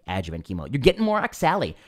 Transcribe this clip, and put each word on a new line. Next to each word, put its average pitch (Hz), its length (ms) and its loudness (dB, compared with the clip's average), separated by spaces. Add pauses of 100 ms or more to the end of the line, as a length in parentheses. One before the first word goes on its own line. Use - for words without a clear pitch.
adjuvant 82 400 -2
chemo. 85 240 -2
You're 135 100 2
getting 185 220 0
more 214 180 2
oxali. 170 540 0 (120)